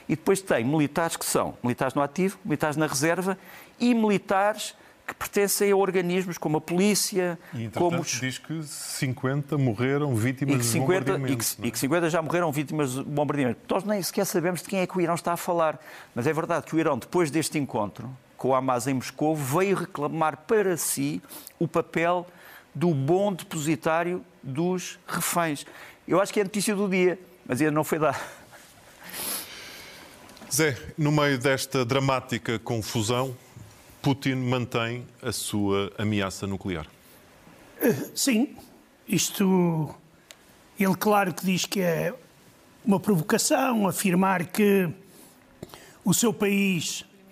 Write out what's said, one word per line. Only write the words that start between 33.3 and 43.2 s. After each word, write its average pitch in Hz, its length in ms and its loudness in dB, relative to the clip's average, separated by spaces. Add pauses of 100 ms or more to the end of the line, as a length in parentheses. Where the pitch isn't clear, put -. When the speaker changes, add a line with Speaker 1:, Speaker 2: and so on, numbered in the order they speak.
Speaker 2:
Putin 135 340 0
mantém 123 720 -2 (160)
a 127 80 -4
sua 101 680 -2
ameaça 104 480 -2
nuclear. 90 400 -6 (960)
Speaker 3:
Eh, 247 120 4 (200)
sim, 240 420 0 (500)
isto, 175 880 0 (840)
ele 190 180 2
claro 202 380 2
que - 100 -8
diz 185 220 0
que - 160 -2
é 165 320 0 (680)
uma 196 160 2
provocação, 220 880 2